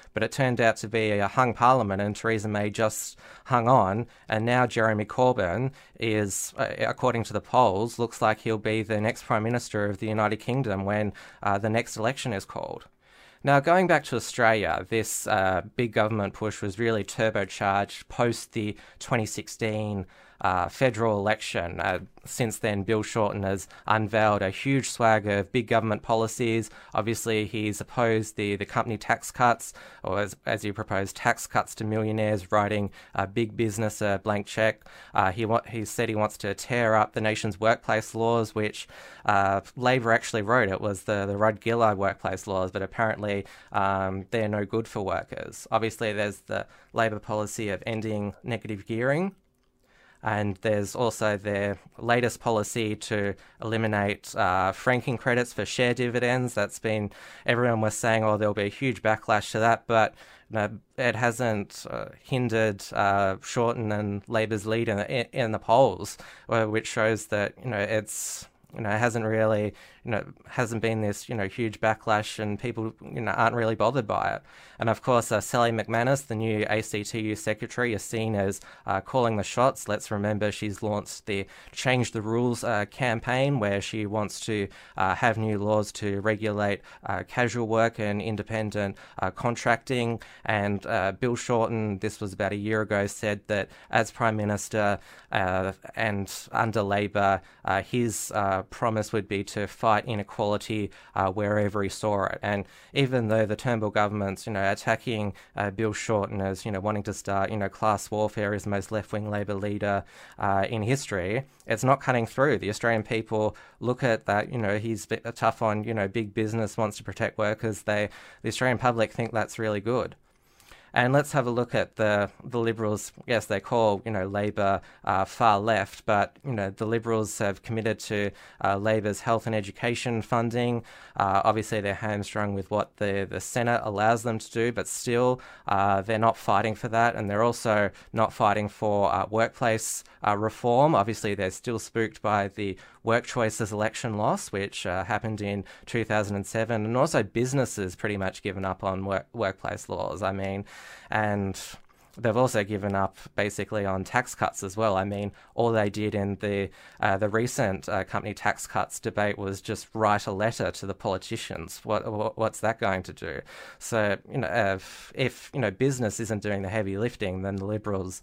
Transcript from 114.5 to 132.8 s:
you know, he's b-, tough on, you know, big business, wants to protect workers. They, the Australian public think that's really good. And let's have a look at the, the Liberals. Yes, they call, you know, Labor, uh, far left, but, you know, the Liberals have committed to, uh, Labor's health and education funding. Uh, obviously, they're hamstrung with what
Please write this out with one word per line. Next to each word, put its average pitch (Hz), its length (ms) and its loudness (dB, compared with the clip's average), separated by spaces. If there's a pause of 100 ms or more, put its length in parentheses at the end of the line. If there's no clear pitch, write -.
you 123 60 -4
know, 107 200 0
he's 110 280 -4
b-, 113 100 -4 (180)
tough - 280 0
on, 107 220 2
you 113 100 -4
know, 104 120 0
big 104 280 -4
business, 110 420 0
wants 107 220 -2
to - 40 -14
protect - 360 -4
workers. 107 440 -2
They, 104 280 0 (320)
the 113 60 -4
Australian 123 300 0
public 113 340 2
think 117 200 -4
that's 110 260 -2
really 107 220 0
good. 113 360 -2 (760)
And 123 180 4
let's 143 200 4
have 131 140 2
a 123 40 0
look 120 240 0
at 101 220 0
the, 104 340 2 (120)
the 120 160 -6
Liberals. 110 540 0 (140)
Yes, 113 180 2
they 101 160 -2
call, 110 460 2
you 113 40 -6
know, 98 160 -2
Labor, 101 540 0 (240)
uh, 95 220 2
far 107 340 4
left, 104 460 0
but, 101 360 2
you 139 100 -6
know, 98 180 -2
the 107 160 -6
Liberals 113 520 0
have 101 240 -2
committed 110 380 -2
to, 101 300 -2 (340)
uh, 98 140 -2
Labor's 104 420 0
health 117 260 0
and 113 80 -2
education 113 680 -2
funding. 117 600 0 (320)
Uh, 98 300 4
obviously, 107 380 2
they're 101 100 0
hamstrung 104 640 -2
with 98 160 -6
what 104 260 -2